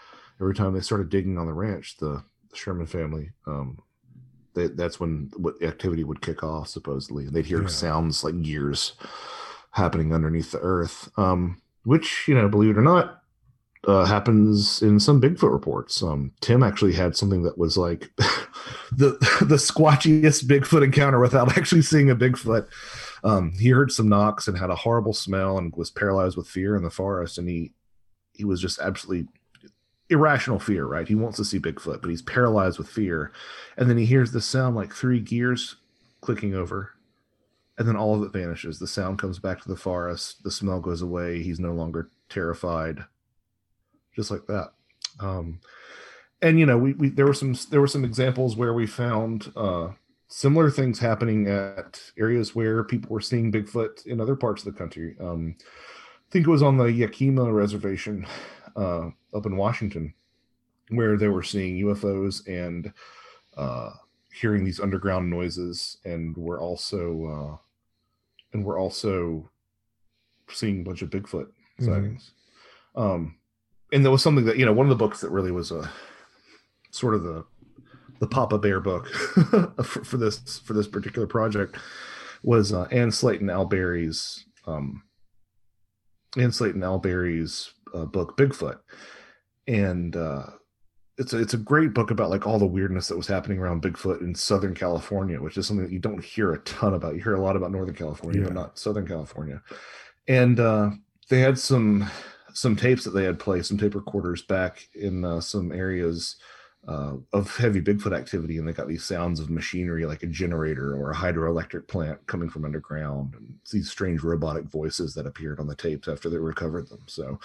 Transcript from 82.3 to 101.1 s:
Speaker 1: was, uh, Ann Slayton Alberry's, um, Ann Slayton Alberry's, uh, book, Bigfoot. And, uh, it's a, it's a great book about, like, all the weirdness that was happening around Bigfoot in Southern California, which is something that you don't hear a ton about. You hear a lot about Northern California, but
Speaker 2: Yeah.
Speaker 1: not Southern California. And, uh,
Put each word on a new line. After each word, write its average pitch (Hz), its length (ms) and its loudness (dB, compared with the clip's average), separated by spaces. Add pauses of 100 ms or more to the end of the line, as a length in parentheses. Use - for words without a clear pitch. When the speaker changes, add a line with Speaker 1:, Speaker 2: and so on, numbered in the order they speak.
Speaker 1:
was, 110 280 4
uh, 90 200 -2
Ann 120 200 4
Slayton 104 380 0
Alberry's, 90 960 -2 (220)
um, 71 360 -8 (1300)
Ann 123 140 2
Slayton 95 320 -4
Alberry's, 90 880 -4 (220)
uh, 82 120 -8
book, 85 320 -6
Bigfoot. 131 420 -2 (880)
And, 90 480 -2
uh, 76 300 -6 (720)
it's 127 160 -6
a, 117 60 0
it's 110 140 -2
a 123 40 0
great 143 360 2
book 110 180 0
about, 98 180 0
like, 101 180 -2
all 110 120 2
the 101 60 4
weirdness 92 440 -2
that 85 80 -4
was 90 100 -8
happening 95 320 -2
around 87 240 -2
Bigfoot 92 380 -4
in 87 120 -6
Southern 98 400 0
California, 87 680 -4
which 78 160 -8
is 98 100 -4
something 101 180 -2
that 87 60 -8
you 92 80 -6
don't 95 240 -6
hear 101 300 0
a 76 60 -6
ton - 340 0
about. 82 220 -4
You 87 60 -8
hear 104 140 -2
a 95 60 0
lot 95 140 0
about 90 160 -2
Northern 92 240 -6
California, 98 460 -4
but 92 80 -2
Speaker 2:
Yeah. 90 40 -6
Speaker 1:
not 90 260 -10
Southern 104 280 -4
California. 76 540 -10 (640)
And, 123 320 6
uh, 107 320 4 (380)